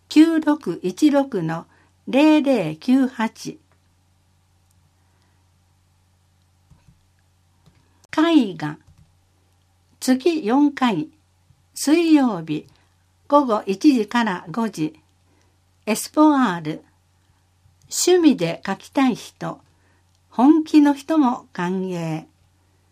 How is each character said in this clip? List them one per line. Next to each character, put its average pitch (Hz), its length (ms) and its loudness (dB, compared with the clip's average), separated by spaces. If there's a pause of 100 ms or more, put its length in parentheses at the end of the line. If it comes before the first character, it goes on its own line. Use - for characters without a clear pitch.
九 320 320 4
六 285 420 -4
一 185 280 0
六 269 320 -2
の 165 240 -8 (420)
零 302 320 4
零 226 380 -2
九 254 280 0
八。 - 540 -10 (4000)
絵 302 460 2
画。 156 220 -10 (1200)
月 285 420 -2
四 277 300 0
回。 208 380 -4 (640)
水 320 400 2
曜 240 260 2
日、 156 260 -8 (600)
午 285 160 4
後 220 220 -2
一 196 260 2
時 214 160 -2
か 240 160 -2
ら 185 260 -6
五 226 200 -6
時。 156 280 -8 (880)
エ 214 60 -2
ス - 160 -8
ポ 311 200 4
ワ 247 300 0
ー - 20 -14
ル。 151 220 -10 (1000)
趣 - 360 0
味 294 180 4
で 165 280 -6
描 196 120 -8
き - 120 -20
た 269 180 -2
い 233 80 0
人、 - 460 -14 (720)
本 311 340 2
気 311 160 2
の 285 140 4
人 320 220 -6
も 254 360 -2
歓 185 300 -6
迎。 165 420 -8 (680)